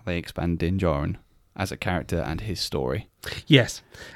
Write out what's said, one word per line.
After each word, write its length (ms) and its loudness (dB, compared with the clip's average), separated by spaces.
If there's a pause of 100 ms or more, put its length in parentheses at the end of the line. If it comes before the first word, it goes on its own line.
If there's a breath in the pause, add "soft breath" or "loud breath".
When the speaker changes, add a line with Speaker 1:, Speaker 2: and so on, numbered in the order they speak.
Speaker 1:
they 120 -2
expand 420 -2
Din 200 2
Djarin 360 2 (400)
as 160 -2
a 60 -8
character 420 -2
and 220 -4
his 180 -6
story. 480 -4 (400 loud breath)
Speaker 2:
Yes. 340 6 (340 loud breath)